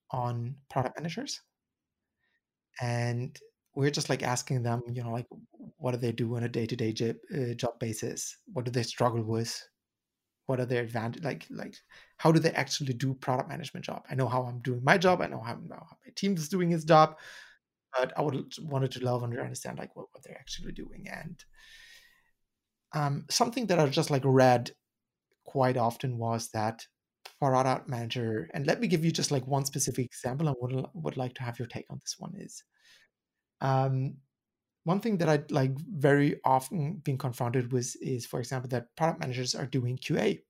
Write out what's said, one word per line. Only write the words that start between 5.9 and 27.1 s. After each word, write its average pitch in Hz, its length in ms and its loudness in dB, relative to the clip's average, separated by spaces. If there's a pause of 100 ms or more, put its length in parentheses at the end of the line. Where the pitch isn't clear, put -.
do 120 60 -2
they 117 160 0
do 117 240 -2
on 117 60 0
a 120 40 0
day-to-day 117 460 0
job, 113 220 -2 (200)
uh, 120 200 -2
job 120 220 -4
basis? - 600 -6 (160)
What 127 100 -4
do 120 80 -4
they 123 120 2
struggle 117 400 2
with? 113 440 -4 (800)
What 131 160 0
are 123 40 0
their 120 180 0
advant-, 117 420 -4
like, - 240 -6
like, - 260 -10 (420)
how 160 140 6
do 165 80 6
they 160 120 4
actually 131 420 -2
do 131 220 -2
product 131 340 -2
management - 360 -10
job? - 240 -8
I - 60 -6
know 131 120 2
how 123 160 0
I'm 123 160 -8
doing 123 220 -4
my 151 160 6
job. 180 240 6
I 160 60 0
know 135 140 -8
how, 117 140 -8
how - 500 -16
my - 100 -20
team 196 200 0
is 156 120 -4
doing 175 240 2
its 160 140 0
job, 156 320 8 (840)
but 127 160 0
I - 60 -2
would, 143 400 -2
wanted 135 320 -2
to 123 100 -6
love 123 200 0
and 120 140 -4
understand, 127 400 -8
like, - 180 -12
what, - 180 -12
what - 100 -20
they're - 160 -18
actually - 320 -10
doing. - 400 -12
And, - 320 -12 (1500)
um, 147 360 0
something 233 380 0
that 175 120 4
I 147 100 6
just, 147 200 2
like, 135 140 2
read 127 480 6 (760)
quite 127 300 2
often 120 420 0
was 113 340 -2
that 110 340 -2 (540)